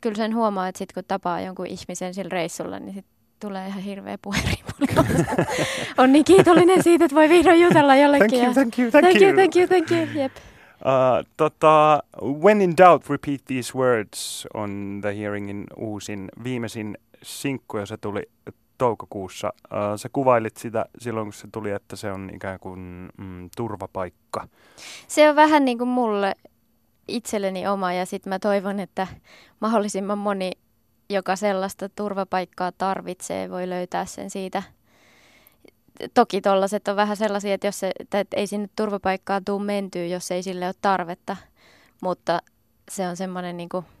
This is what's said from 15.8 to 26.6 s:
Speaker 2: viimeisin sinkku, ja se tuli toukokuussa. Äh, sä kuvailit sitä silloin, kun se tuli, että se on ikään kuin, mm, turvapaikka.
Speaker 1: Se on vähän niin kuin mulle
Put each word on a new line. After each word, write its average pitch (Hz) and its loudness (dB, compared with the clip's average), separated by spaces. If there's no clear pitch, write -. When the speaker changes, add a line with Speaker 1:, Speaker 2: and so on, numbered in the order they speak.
Speaker 2:
viimeisin 117 -8
sinkku, - -8
ja 101 -6
se 107 -10
tuli 101 -8
toukokuussa. 104 -4
Äh, 101 -4
sä 110 -12
kuvailit 123 2
sitä 110 -6
silloin, 110 -6
kun 104 -12
se - -20
tuli, 107 -8
että 101 -10
se 101 -8
on 95 -10
ikään 95 -10
kuin, 90 -14
mm, 90 -14
turvapaikka. 95 -10
Speaker 1:
Se 302 4
on 285 2
vähän 302 6
niin 247 0
kuin 247 -4
mulle 220 0